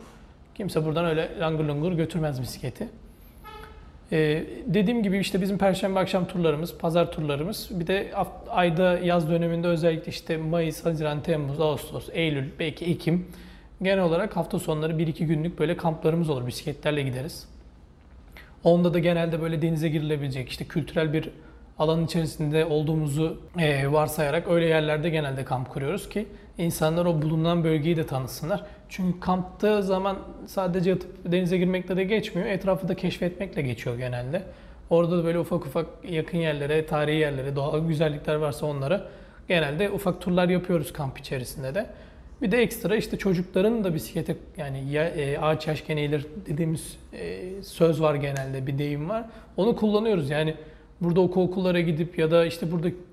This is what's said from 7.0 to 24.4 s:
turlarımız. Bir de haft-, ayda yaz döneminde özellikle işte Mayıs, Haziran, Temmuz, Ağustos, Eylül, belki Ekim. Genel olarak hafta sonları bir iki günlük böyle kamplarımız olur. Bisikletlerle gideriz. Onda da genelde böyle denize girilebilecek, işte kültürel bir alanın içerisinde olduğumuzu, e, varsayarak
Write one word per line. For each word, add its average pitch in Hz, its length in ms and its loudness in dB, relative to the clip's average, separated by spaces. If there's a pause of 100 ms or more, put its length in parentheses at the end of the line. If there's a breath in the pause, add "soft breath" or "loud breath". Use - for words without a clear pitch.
turlarımız. 151 600 -4
Bir 170 160 -4
de 190 240 0
haft-, - 380 -6
ayda 180 500 4
yaz 175 300 2
döneminde 170 380 2
özellikle 170 420 2
işte - 280 -4
Mayıs, 160 480 -2
Haziran, 151 360 0
Temmuz, 151 400 0
Ağustos, 143 520 -2
Eylül, 151 360 0 (100)
belki 165 260 -4
Ekim. 175 420 2 (540 loud breath)
Genel 190 220 4
olarak 175 320 2
hafta 170 240 -2
sonları 160 380 0
bir 160 100 2
iki 165 180 -2
günlük 160 340 0
böyle 170 180 2
kamplarımız 160 520 0
olur. 127 180 -2
Bisikletlerle 147 540 -2
gideriz. 131 480 -6 (1120 loud breath)
Onda 175 300 6
da 175 60 4
genelde 165 420 2
böyle 160 200 0
denize 165 280 2
girilebilecek, 143 600 -2
işte - 160 -8
kültürel 160 480 -2
bir 156 160 -2 (500 loud breath)
alanın 160 260 2
içerisinde 156 600 0
olduğumuzu, 156 760 0 (180)
e, 139 320 2
varsayarak 151 560 2